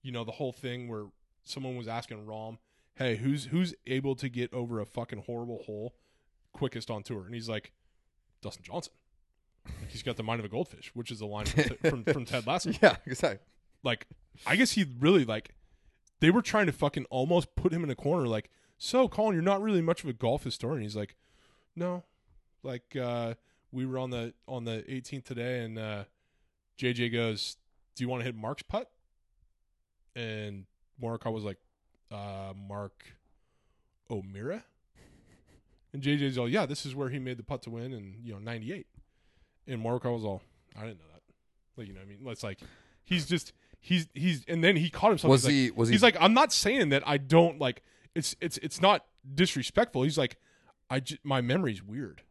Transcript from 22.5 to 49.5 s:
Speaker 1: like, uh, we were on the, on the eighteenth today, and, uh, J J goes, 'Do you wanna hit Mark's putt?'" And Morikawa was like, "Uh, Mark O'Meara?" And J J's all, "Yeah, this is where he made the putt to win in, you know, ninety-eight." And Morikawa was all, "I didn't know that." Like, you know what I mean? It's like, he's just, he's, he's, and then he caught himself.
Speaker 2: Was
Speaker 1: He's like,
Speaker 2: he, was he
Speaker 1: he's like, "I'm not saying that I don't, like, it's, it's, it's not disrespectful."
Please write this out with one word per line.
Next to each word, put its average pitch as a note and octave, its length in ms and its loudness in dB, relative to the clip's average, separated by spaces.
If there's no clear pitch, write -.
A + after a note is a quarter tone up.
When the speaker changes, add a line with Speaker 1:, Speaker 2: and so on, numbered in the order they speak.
Speaker 1:
like, B2 320 -10
uh, A#2+ 380 -2
we B2+ 120 -4
were C3 140 -4
on B2+ 120 -4
the, A#2 220 -6
on B2 160 -8
the A2+ 260 -6
eighteenth C3 360 -8
today, B2 400 -4
and, A2 120 -8
uh, G#2+ 280 -6
J B2 160 0
J A#2+ 160 0
goes, A2+ 480 -2
'Do B2+ 100 -4
you - 20 -4
wanna B2 160 -4
hit B2 120 -6
Mark's A2 280 -8
putt?'" A3+ 260 -6
And G#2+ 500 -8
Morikawa A#2 320 -4
was A2 100 -6
like, G2 160 -6
"Uh, G2 460 -10
Mark G2 500 -12
O'Meara?" G#2+ 540 -8
And C#3 80 -10
J C#3+ 160 2
J's C#3 200 0
all, A#2+ 120 0
"Yeah, F#3 160 2
this D3 200 -8
is C3 100 -10
where C#3 140 -4
he C3+ 100 -6
made B2+ 180 -8
the A2 60 -14
putt C3 200 -8
to A#2 60 -12
win A#2 240 -10
in, G2+ 300 -14
you A#2 100 -12
know, G2 60 -12
ninety-eight." A#2 480 -10
And A2+ 160 -6
Morikawa A#2+ 300 -2
was A2+ 120 -4
all, G2 160 -4
"I G#2 100 -14
didn't G#2 140 -14
know D#2 140 -20
that." E2+ 80 -20
Like, A2+ 120 -14
you F#2+ 60 -14
know F#2 60 -16
what F#2+ 80 -18
I - 20 -20
mean? G2+ 100 -20
It's G#2+ 120 -10
like, G2 160 -8
he's E3+ 240 0
just, - 260 -2
he's, E3+ 340 0
he's, D3+ 340 0
and E3 160 0
then F#3+ 140 8
he D#3+ 120 2
caught G#3 200 4
himself. E3+ 200 4
Speaker 2:
Was C3 140 10
Speaker 1:
He's - 20 0
like, D3+ 80 6
Speaker 2:
he, C3 180 6
was A#2 180 2
he - 40 6
Speaker 1:
he's G#3 100 8
like, F#3 160 8
"I'm G3 140 8
not C#4 200 6
saying A3 360 4
that C#3 180 4
I C#3+ 100 4
don't, E3 420 6
like, B2+ 240 -2
it's, - 260 -2
it's, E3+ 180 -4
it's - 220 -6
not F#3+ 240 4
disrespectful." D#3+ 680 2